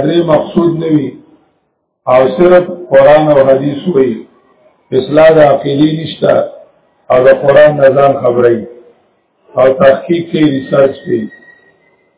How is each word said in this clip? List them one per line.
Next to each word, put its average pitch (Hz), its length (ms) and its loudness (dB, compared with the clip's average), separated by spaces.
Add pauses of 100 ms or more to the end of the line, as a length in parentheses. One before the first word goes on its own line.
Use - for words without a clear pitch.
درې 160 220 -2
مقصود 160 540 -2
نه 165 80 -8
وي 143 240 -2 (960)
او 127 220 2
صرف 180 360 2 (260)
قرآن 147 380 4
او 147 100 2 (100)
حدیث 139 400 -2
وي، 123 380 -2 (640)
اصلاح 143 380 2
د 160 80 2
عقیدې 147 520 0 (100)
نشته - 340 -4 (760)
او 127 140 2
د 131 40 6
قرآن 143 480 2
نه 139 200 0
ځان 139 160 2 (100)
خبروي 120 440 -2 (920)
او 127 140 2
تحقیق 135 580 -2
کوي، 156 140 -2
ریسرچ 135 500 -2 (100)
کوي 117 240 -6 (880)